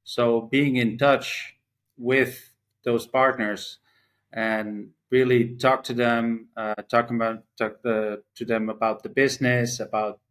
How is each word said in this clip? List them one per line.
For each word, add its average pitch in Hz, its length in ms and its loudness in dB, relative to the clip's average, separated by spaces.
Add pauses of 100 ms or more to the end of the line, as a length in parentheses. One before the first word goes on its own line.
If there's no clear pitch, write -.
So 117 380 2
being 131 340 2
in 117 220 2
touch - 600 0 (400)
with 127 560 -2 (300)
those 117 220 0
partners 123 720 -2 (560)
and 110 560 -4 (220)
really 123 440 4
talk 131 280 2
to 127 100 -8
them, 117 540 0 (100)
uh, 107 160 -4 (160)
talk 117 220 2
about, 113 320 -2 (140)
talk, 110 160 -2 (120)
uh, 107 300 0 (180)
to 120 120 -10
them 110 240 -2
about 107 340 -2
the - 60 -10
business, 123 720 0
about 107 400 -4 (120)